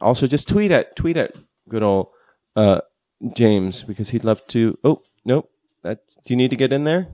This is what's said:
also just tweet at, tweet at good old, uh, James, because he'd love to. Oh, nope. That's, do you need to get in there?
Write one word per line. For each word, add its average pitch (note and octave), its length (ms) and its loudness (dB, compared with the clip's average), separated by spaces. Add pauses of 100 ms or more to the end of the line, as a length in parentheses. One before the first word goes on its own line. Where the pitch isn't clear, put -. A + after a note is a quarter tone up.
also B2+ 260 2
just C#3+ 200 -2
tweet G#3 240 2
at, - 240 0
tweet E3 220 -4
at B2+ 160 -4 (360)
good A2 140 -4
old, G2 240 0 (480)
uh, G#2 260 4 (540)
James, G2+ 480 2
because G#2+ 260 -10
he'd A2+ 140 -4
love A2 240 -2
to. A2+ 360 0
Oh, D3 180 2 (240)
nope. C3+ 240 -2 (340)
That's, - 320 -10
do - 180 -6
you B2 40 0
need B2+ 140 2
to C3+ 40 -4
get B2+ 180 0
in C#3+ 120 -2
there? E3+ 280 -2